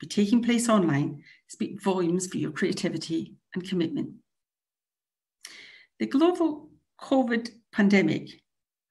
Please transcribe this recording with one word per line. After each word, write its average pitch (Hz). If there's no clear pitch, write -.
be 147
taking 208
place 233
online 156
speak -
volumes 185
for -
your 151
creativity 165
and 180
commitment. -
The 220
global 320
covid 240
pandemic 196